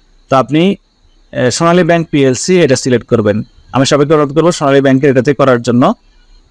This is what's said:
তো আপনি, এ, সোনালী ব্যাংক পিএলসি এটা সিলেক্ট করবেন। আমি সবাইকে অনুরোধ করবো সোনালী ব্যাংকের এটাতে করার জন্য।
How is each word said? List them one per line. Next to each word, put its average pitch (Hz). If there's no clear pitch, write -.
তো 135
আপনি, 151
এ, 123
সোনালী 170
ব্যাংক 165
পিএলসি 139
এটা 131
সিলেক্ট 123
করবেন। 107
আমি 131
সবাইকে 147
অনুরোধ 143
করবো 160
সোনালী 139
ব্যাংকের 135
এটাতে 131
করার 127
জন্য। 123